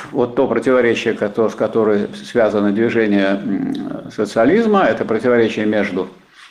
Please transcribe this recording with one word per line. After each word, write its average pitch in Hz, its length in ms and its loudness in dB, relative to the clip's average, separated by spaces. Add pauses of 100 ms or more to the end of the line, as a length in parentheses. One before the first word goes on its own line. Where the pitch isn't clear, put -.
(120)
вот 120 240 -2
то 135 100 2
противоречие, 117 680 2
кото-, 107 340 -2
с 101 60 -8
которым 107 600 0
связано 104 580 0
движение, 101 680 0
м, - 680 -6
социализма, 180 720 2
это 113 200 0
противоречие 110 640 0
между 101 420 -2 (420)